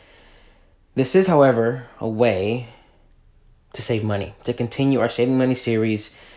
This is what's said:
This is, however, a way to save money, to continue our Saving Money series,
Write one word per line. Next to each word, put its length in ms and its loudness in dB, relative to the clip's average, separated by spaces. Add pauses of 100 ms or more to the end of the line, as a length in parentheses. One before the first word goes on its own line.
(960)
This 220 0
is, 100 4
however, 600 2 (120)
a 100 -6
way 600 0 (1040)
to 100 -10
save 220 -4
money, 300 -4 (100)
to 100 -4
continue 460 0
our 100 0
Saving 260 0
Money 200 0
series, 560 -2 (240)